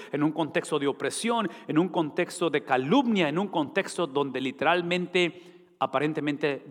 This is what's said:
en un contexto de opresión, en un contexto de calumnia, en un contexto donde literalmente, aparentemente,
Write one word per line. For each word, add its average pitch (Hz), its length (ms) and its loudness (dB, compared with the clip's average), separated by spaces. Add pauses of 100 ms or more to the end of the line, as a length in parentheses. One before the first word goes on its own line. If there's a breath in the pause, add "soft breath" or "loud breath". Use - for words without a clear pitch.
(100)
en 143 120 0
un 156 100 4
contexto 151 460 -2
de 143 100 2
opresión, 202 600 -2 (200 loud breath)
en 151 100 2
un 180 100 4
contexto 170 640 -2
de 147 140 0
calumnia, 180 640 4
en 151 100 0
un 202 100 -2
contexto 170 580 -2
donde 135 340 -2
literalmente, 170 1300 0 (100)
aparentemente, 143 920 -2